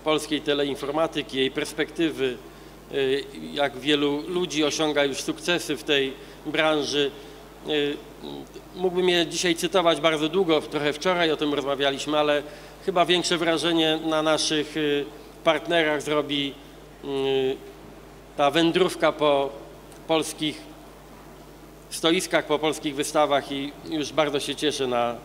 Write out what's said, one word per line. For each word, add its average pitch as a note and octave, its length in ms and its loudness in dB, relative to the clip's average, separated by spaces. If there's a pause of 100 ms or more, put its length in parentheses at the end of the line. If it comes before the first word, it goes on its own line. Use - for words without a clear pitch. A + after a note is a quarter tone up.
polskiej D3+ 360 0
teleinformatyki, C#3+ 960 -2
jej C3+ 140 2
perspektywy, C#3+ 840 -2 (560)
y, C3+ 320 0 (280)
jak C#3+ 260 -2
wielu C#3+ 500 2
ludzi F3 360 -2
osiąga D3 400 2
już C3+ 180 -2
sukcesy D#3 540 -2
w A#2+ 60 -12
tej C#3 300 2 (340)
branży. D3 640 2 (580)
Y, D3 280 0 (800)
mógłbym F3+ 320 2
je F3 180 4
dzisiaj E3+ 280 0
cytować E3+ 460 4
bardzo D#3 280 2
długo, D#3+ 320 2
trochę D3 320 -2
wczoraj F3 400 2
o C#3+ 40 2
tym D3 180 0
rozmawialiśmy, C#3 640 0
ale D3 240 2 (440)
chyba F3+ 200 4
większe F3 320 2
wrażenie D#3+ 680 2
na D#3 160 2
naszych, D#3 540 0
y, C#3+ 280 0 (400)
partnerach D#3 580 2
zrobi, C#3+ 520 -2 (500)
y, C3+ 520 0 (800)
ta C#3+ 140 4
wędrówka E3 640 2
po C#3+ 380 2 (560)
polskich D3+ 540 -2 (1300)
stoiskach, E3+ 560 2
po D3+ 120 2
polskich D3+ 360 -2
wystawach C#3+ 580 2
i C#3 200 -6 (180)
już D3+ 220 -4
bardzo C#3+ 280 2
się C#3 140 -4
cieszę C3+ 320 -2
na A#2+ 280 0 (100)